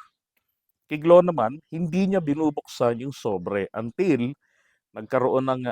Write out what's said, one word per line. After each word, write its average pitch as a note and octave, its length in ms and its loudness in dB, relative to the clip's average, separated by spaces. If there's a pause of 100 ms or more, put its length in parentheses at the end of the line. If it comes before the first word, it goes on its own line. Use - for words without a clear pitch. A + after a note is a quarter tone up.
(840)
Kay D3+ 160 -8
Glo F3 240 8
naman, C#3 320 -2 (160)
hindi F3+ 400 0
niya F#3+ 80 2
binubuksan C#3+ 800 -2
yung C3+ 160 -10
sobre G2 560 -4
until B2 640 -2 (560)
nagkaroon B2+ 560 -2
ng B2+ 120 -4 (100)